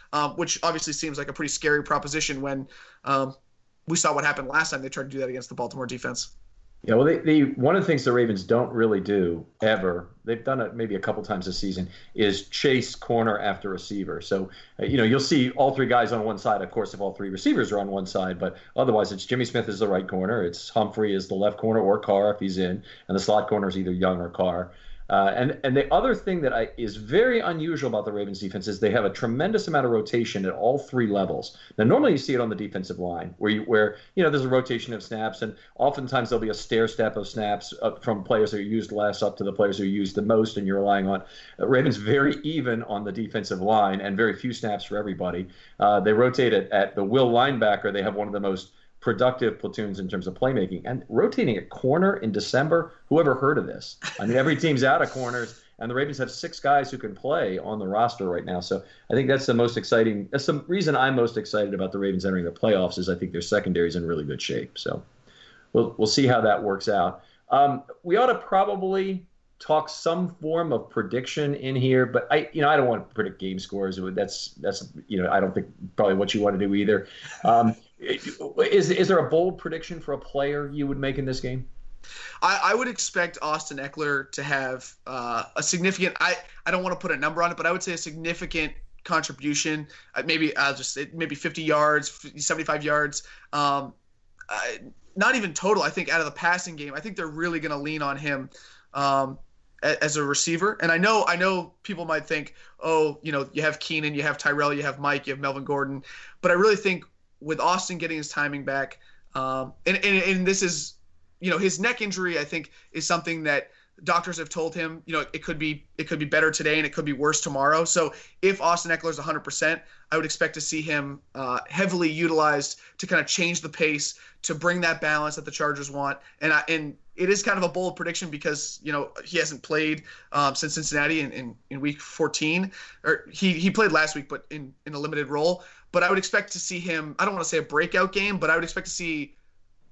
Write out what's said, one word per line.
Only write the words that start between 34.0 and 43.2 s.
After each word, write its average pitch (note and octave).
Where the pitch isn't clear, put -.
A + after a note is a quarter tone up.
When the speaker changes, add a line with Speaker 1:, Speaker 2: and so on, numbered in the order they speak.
Speaker 2:
you F#3
know, D3+
there's C#3+
a B2+
rotation B2
of G2+
snaps, A2
and G#2+
oftentimes C3
there'll A2+
be A2
a G#2
stair A2+
step A2
of G#2
snaps G#2
up A2
from G#2+
players G#2+
that G#2+
are G2+
used G#2
less G#2
up G2+
to G2+
the G2
players G2+
who G2+
are -
used G2
the G#2
most, A2
and G2
you're G2
relying G2
on, G2
uh, -
Ravens B2+
very C#3
even B2
on G#2
the G2+
defensive G2+